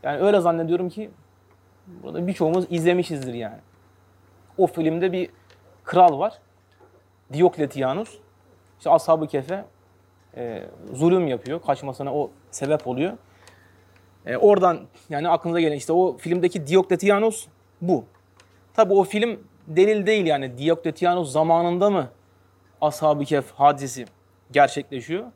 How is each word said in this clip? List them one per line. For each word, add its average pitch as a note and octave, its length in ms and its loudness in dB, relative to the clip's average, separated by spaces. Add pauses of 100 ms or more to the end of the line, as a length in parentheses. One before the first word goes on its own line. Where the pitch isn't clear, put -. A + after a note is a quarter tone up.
Yani C#3+ 160 -4
öyle G3+ 220 4
zannediyorum E3+ 480 0
ki G#3 220 -12 (760)
burada F3 400 -10
birçoğumuz F3 440 0
izlemişizdir E3 640 -2
yani. A2+ 240 -12 (1000)
O F#3 80 4
filmde E3+ 460 -2
bir F3+ 180 -6 (540)
kral E3 340 4
var. G3+ 200 -6 (960)
Diokletianos. D3+ 800 0 (640)
İşte D#3+ 120 -2
Ashab-ı D#3+ 360 4
Kehf'e, D3+ 380 -6 (720)
e, A#2 300 -12 (260)
zulüm E3 360 2
yapıyor. B2+ 340 -6
Kaçmasına C#3 520 -6
o D3 160 -4 (200)
sebep D3 360 -4
oluyor. C3+ 260 -4 (1120)
E, B2 100 -4
oradan F#3 440 4 (280)
yani D#3 200 -4
aklınıza E3+ 320 0
gelen D3+ 160 0
işte C#3 160 -6
o F3 240 2
filmdeki F3 500 -2
Diokletianos G3 800 0 (340)
bu. E3+ 240 -2 (680)
Tabi G3+ 200 4
o G3 100 6
film G#3 360 -4 (260)
delil F#3+ 400 2
değil G#3 200 2
yani. C3+ 320 -2
Diokletianos E3 720 -2
zamanında E3+ 580 2
mı D#3 180 -2 (720)
Ashab-ı D3+ 440 0
Kehf C#3 280 -2
hadisesi C3+ 540 0 (440)
gerçekleşiyor? C#3 760 0 (120)